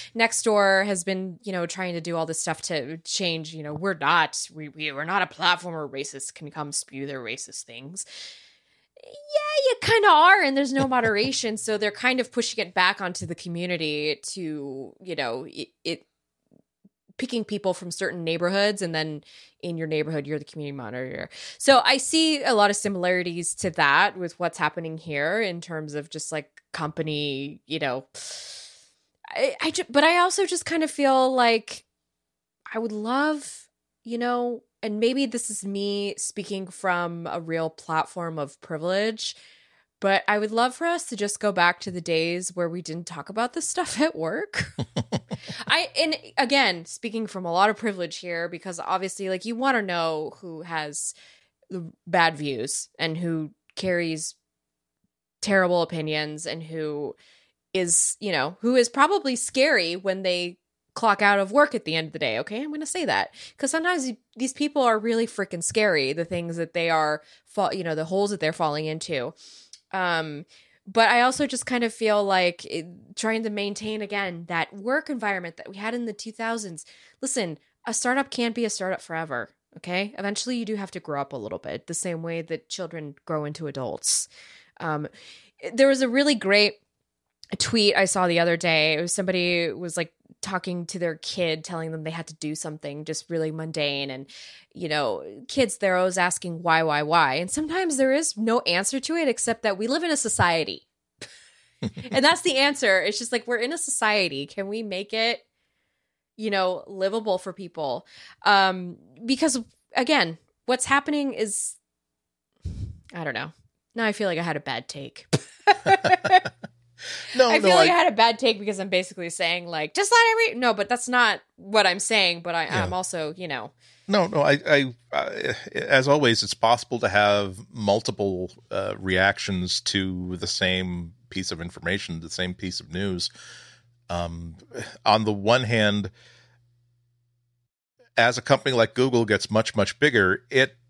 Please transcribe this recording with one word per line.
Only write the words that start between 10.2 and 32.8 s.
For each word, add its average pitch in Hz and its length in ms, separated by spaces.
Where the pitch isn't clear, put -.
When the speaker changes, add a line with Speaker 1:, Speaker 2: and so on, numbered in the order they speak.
Speaker 1:
and 269 160
there's 277 160
no 269 140
Speaker 2:
<laughs> 254 80
Speaker 1:
moderation. 220 600
So 214 200
they're 208 140
kind 254 280
of - 120
pushing 220 340
it 180 80
back 190 280
onto 180 240
the 165 100
community 160 840
to, 139 720
you 180 140
know, 127 340
it, - 200
it - 220
picking 240 260
people 196 300
from 175 180
certain 170 320
neighborhoods, 190 580
and 170 140
then 156 280
in 170 160
your 160 100
neighborhood, 151 400
you're 151 120
the 147 60
community 143 300
moderator. 127 540
So 269 260
I 269 140
see 311 460
a 254 100
lot 208 160
of 202 60
similarities 180 800
to 180 160
that 160 460
with 175 220
what's 170 200
happening 160 400
here 160 420
in 175 180
terms 156 360
of 151 160
just, - 200
like, 151 300
company, 147 920
you 156 140
know, 131 260
I, - 320
I 320 100
ju-, - 180
but 277 140
I 339 160
also 370 260
just 349 200
kind 320 180
of 302 80
feel 262 420
like 233 520
I 226 80
would 220 120